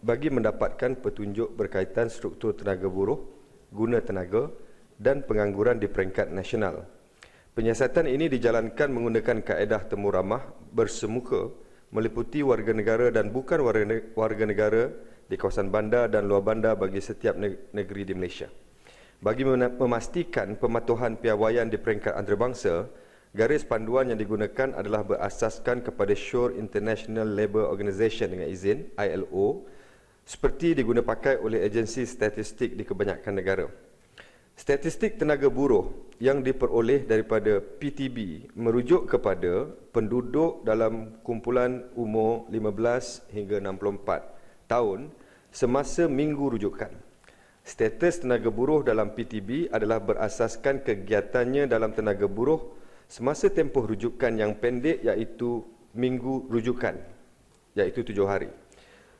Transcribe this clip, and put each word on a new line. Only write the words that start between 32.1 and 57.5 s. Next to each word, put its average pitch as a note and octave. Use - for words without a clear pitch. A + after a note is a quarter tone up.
di G#2
kebanyakan G2
negara. F#2
Statistik D#3+
tenaga C#3+
buruh A#2+
yang C3
diperoleh A#2
daripada G#2+
P -
T C3+
B G#2+
merujuk A#2+
kepada F#2+
penduduk B2
dalam A2+
kumpulan B2
umur A2
lima G#2+
belas A#2
hingga G#2
enam G2
puluh G2+
empat -
tahun A#2
semasa C#3
minggu C#3+
rujukan. G#2
Status E3
tenaga B2
buruh C3
dalam A2
P A2+
T G#2+
B C3
adalah A2
berasaskan A2+
kegiatannya A#2+
dalam A2
tenaga G2+
buruh B2+
semasa D3
tempoh C3+
rujukan A2+
yang G#2+
pendek B2
iaitu A2+
minggu B2+
rujukan, A#2